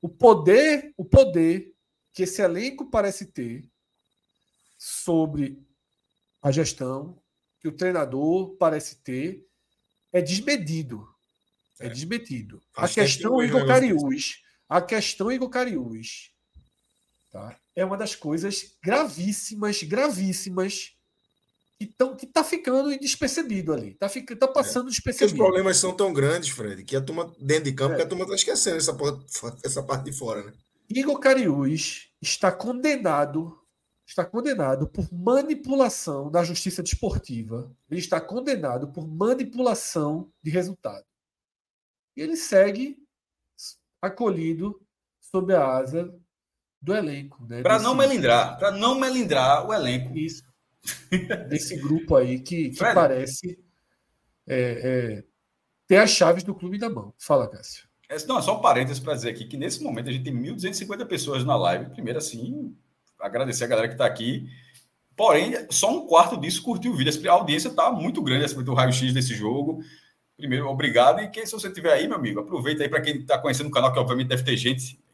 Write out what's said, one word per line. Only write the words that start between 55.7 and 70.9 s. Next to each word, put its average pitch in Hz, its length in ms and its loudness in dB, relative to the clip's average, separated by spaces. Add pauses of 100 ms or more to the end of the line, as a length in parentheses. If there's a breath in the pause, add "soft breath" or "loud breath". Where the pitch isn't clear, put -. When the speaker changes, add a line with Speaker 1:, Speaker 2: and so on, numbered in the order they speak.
Speaker 1:
ter 190 120 8
as 214 120 8
chaves 175 320 4
do 185 140 -8
clube 180 220 -8
na 226 120 -4
mão. 107 280 -10
Fala, 131 300 2
Cássio. - 400 -16 (200)
Speaker 3:
É, 147 180 -8
não, 262 140 0
é - 20 -2
só 208 160 0
um - 40 -8
parênteses 131 380 2
pra 151 140 -4
dizer 120 160 -4
aqui 113 160 -10
que 143 120 -12
nesse 160 260 -6
momento 123 260 -6
a - 20 -4
gente 131 120 -4
tem 135 100 -6
mil 127 220 -4
duzentos 180 220 -6
e - 20 -4
cinquenta 202 260 -8
pessoas 139 380 -4
na 139 120 2
live. 90 360 0
Primeiro, - 260 -6
assim, 233 560 -8 (460)
agradecer 120 460 -4
a - 20 -6
galera 117 220 0
que - 80 -12
tá 135 80 2
aqui. 117 440 -2 (680 loud breath)
Porém, 196 380 4 (160)
só 208 220 2
um - 160 -2
quarto 180 300 8
disso 156 260 -4
curtiu 240 300 -2
o - 20 -2
vídeo. 147 180 2 (160)
A 170 40 8
audiência 170 360 2
tá - 220 2
muito 214 300 -4
grande, 135 240 0
essa 131 180 -4
do 127 100 -2
raio-x 127 400 2
desse 123 220 0
jogo. 135 480 -2 (540 loud breath)
Primeiro, 139 320 -4
obrigado. 139 500 4